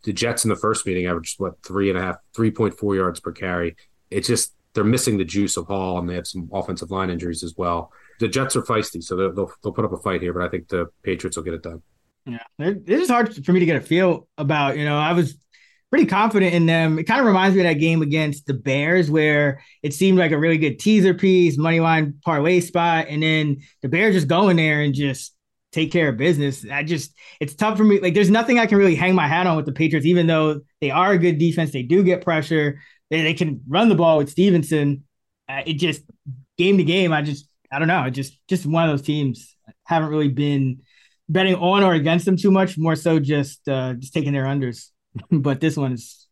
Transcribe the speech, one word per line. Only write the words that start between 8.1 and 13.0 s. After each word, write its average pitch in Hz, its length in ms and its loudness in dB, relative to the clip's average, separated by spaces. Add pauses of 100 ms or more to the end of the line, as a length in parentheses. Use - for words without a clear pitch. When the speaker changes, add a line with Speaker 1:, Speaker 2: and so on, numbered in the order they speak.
Speaker 1:
The 117 80 -2
Jets 135 280 -4
are 127 60 0
feisty, 107 420 -4
so - 120 -8
they'll, 95 180 -2
they'll, 95 180 -6 (120)
they'll 104 100 -6
put 110 120 -2
up 90 80 -6
a 90 40 -8
fight 95 240 -4
here, 87 120 -4
but 87 100 -4
I 87 60 -4
think 85 180 -8
the 85 200 -4 (160)
Patriots 90 340 -6
will 82 60 -10
get 85 100 -8
it 82 100 -12
done. 82 180 -14 (440)
Speaker 2:
Yeah, 117 140 -12 (180)
they're, 175 180 -2
it's - 120 -16
just 269 240 0